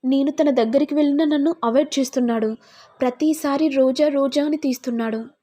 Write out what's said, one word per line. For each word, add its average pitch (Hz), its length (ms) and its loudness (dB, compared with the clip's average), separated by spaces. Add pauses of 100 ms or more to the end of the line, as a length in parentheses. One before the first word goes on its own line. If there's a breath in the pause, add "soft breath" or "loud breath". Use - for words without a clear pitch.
నేను 269 260 2
తన 294 180 2
దగ్గరికి 269 460 0
వెళ్ళినా 294 300 2
నన్ను 302 380 0
అవాయిడ్ 277 360 0
చేస్తున్నాడు. 233 560 -2 (460 loud breath)
ప్రతిసారి 285 680 0
రోజా, 269 400 2
రోజా 277 380 0
అని 302 120 -2
తీస్తున్నాడు. 233 680 -4 (180)